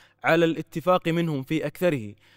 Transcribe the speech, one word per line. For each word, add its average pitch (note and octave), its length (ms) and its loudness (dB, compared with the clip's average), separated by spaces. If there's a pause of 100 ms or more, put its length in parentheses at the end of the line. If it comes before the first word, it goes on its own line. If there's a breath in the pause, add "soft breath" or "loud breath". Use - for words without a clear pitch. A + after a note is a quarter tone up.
(240 soft breath)
على E3 200 4
الاتفاق E3 640 -2
منهم D#3+ 340 -2
في D#3 240 -4
أكثره، C#3+ 480 -2 (220 soft breath)